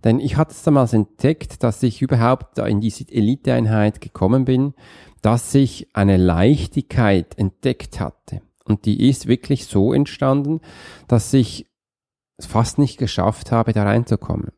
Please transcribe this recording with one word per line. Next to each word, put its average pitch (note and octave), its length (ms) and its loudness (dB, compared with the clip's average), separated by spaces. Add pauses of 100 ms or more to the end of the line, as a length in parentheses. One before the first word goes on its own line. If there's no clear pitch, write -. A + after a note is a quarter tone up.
Denn A#2 160 2
ich C#3 160 -2
hatte D#3 140 0
es - 120 -20
damals C#3 300 2
entdeckt, - 680 -2
dass A2+ 220 -2
ich A#2 180 -2
überhaupt B2+ 560 0
da G#2 80 -4
in G#2 140 0
diese A2 320 -6
Eliteeinheit A2 880 0
gekommen B2 460 0
bin, C3 280 0 (480)
dass A#2 320 0
ich - 380 2
eine G2 240 2
Leichtigkeit F#2+ 1200 2
entdeckt - 640 -4
hatte. - 420 -12 (220)
Und - 220 -2
die A2 240 2
ist - 180 -2
wirklich - 380 -2
so G#2 260 0
entstanden, C#3+ 680 -2 (480)
dass A#2+ 240 0
ich C3 320 0 (720)
es - 80 -18
fast - 340 -2
nicht C#3+ 180 0
geschafft - 540 -4
habe, A2+ 220 0
da G#2+ 100 0
reinzukommen. - 760 -2